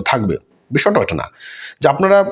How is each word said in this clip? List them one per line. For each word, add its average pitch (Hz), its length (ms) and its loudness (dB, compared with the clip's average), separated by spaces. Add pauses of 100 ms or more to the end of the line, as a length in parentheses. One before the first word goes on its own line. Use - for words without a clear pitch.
থাকবে। 104 320 -2 (340)
বিষয়টা 160 300 2
ওটা 92 140 -2
না - 100 -6 (560)
যে 156 80 4
আপনারা 190 420 4